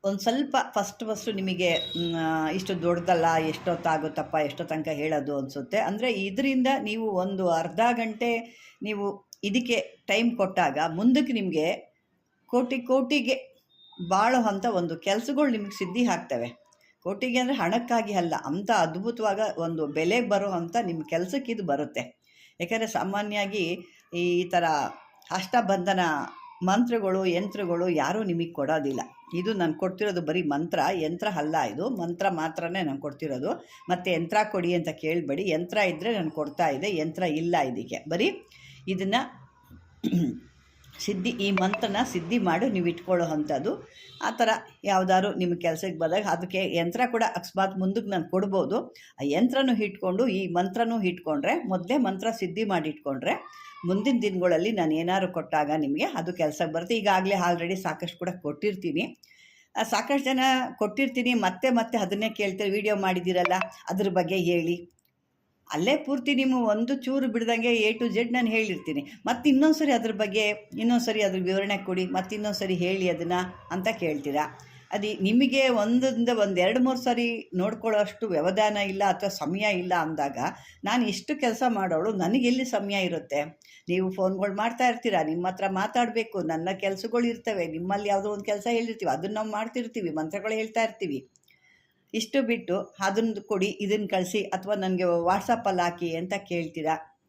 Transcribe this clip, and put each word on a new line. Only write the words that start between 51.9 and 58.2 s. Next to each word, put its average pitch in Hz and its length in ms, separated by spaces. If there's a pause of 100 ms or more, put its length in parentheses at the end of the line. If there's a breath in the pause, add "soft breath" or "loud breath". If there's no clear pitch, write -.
ಮಂತ್ರ 196 300 (120)
ಸಿದ್ಧಿ 185 260
ಮಾಡಿ 170 240
ಇಟ್ಕೊಂಡ್ರೆ, 143 440 (540 loud breath)
ಮುಂದಿನ 214 360
ದಿನಗಳಲ್ಲಿ 180 500
ನಾನು 160 220
ಏನಾದ್ರು 180 380
ಕೊಟ್ಟಾಗ 151 440
ನಿಮಗೆ 147 280
ಅದು 175 280
ಕೆಲ್ಸಕ್ಕೆ 156 400
ಬರುತ್ತೆ. 180 240
ಈಗಾಗಲೇ 196 380
already 175 420
ಸಾಕಷ್ಟು 175 420
ಕೂಡ 180 100 (140)